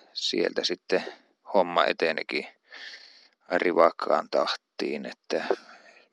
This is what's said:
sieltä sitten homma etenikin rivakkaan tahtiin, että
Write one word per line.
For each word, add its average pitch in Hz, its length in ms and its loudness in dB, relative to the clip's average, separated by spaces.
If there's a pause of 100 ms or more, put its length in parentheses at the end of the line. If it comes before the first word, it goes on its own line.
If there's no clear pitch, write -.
(120)
sieltä - 520 -2
sitten - 400 -2 (500)
homma 87 300 4
etenikin - 640 -2 (1080)
rivakkaan 85 800 2
tahtiin, - 760 -4
että - 380 -8 (680)